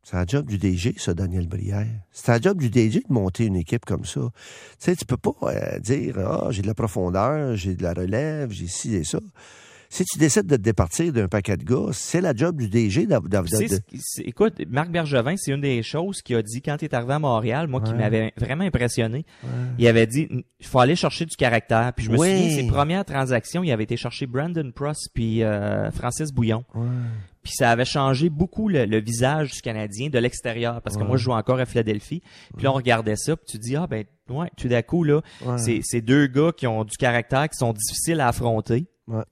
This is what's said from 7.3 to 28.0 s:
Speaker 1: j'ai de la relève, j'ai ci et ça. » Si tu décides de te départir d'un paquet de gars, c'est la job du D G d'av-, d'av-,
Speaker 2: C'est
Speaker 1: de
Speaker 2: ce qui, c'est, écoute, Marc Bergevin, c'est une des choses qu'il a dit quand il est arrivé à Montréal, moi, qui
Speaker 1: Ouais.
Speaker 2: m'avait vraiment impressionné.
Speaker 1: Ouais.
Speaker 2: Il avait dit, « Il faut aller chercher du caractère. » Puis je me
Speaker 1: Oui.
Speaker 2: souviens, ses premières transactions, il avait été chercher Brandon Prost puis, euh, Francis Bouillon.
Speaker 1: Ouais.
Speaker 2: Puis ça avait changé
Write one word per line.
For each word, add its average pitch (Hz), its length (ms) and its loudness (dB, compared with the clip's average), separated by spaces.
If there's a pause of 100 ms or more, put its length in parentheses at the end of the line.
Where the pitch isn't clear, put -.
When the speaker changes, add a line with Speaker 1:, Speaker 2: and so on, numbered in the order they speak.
Speaker 1:
j'ai 92 200 -4
de 92 80 -6
la 85 100 -2
relève, 127 580 -4
j'ai 90 160 -8
ci 110 280 -4
et 82 80 0
ça. » - 160 -4 (720)
Si 185 140 -2
tu - 140 -8
décides 160 260 4
de 151 100 4
te 107 60 0
départir 113 520 2
d'un 107 140 2
paquet 98 300 0
de - 60 -8
gars, 131 300 0
c'est - 280 -2
la 160 140 2
job 160 220 0
du 113 120 -2
D 110 220 2
G 170 160 2
d'av-, 113 200 2
d'av-, 95 200 0
Speaker 2:
C'est 107 180 2
Speaker 1:
de 98 100 0
Speaker 2:
ce 95 60 0
qui, - 180 -16
c'est, - 220 -10
écoute, 208 320 0 (160)
Marc 151 200 -2
Bergevin, 147 460 0
c'est 143 160 -4
une 139 100 -2
des 131 200 0
choses 175 400 -4
qu'il 123 140 -2
a 110 80 2
dit 113 180 -6
quand 147 200 -4
il 160 40 -4
est 147 80 -4
arrivé 123 200 -2
à 151 60 0
Montréal, 127 480 0
moi, 127 140 -2
qui 110 100 0
Speaker 1:
Ouais. 113 60 0
Speaker 2:
m'avait 110 400 0
vraiment 131 260 -2
impressionné. 123 640 0 (180)
Speaker 1:
Ouais. 123 60 -8 (300)
Speaker 2:
Il 117 80 8
avait 113 180 8
dit, « 127 220 0 (320)
Il - 60 -20
faut 131 140 2
aller 135 160 6
chercher 170 300 -2
du - 100 -12
caractère. » 117 600 2
Puis 110 100 -4
je 113 60 0
me 120 80 4
Speaker 1:
Oui. 175 120 6
Speaker 2:
souviens, 175 240 4
ses 131 120 0
premières 151 380 2
transactions, 135 580 0
il 160 80 2
avait 110 120 2
été 117 140 -2
chercher 127 300 -6
Brandon 147 480 -4
Prost 147 360 -6
puis, 113 320 0
euh, 104 480 0
Francis 139 400 -4
Bouillon. 117 320 0 (120)
Speaker 1:
Ouais. 117 100 -2 (560)
Speaker 2:
Puis - 140 -12
ça 120 160 4
avait 120 140 4
changé 135 440 2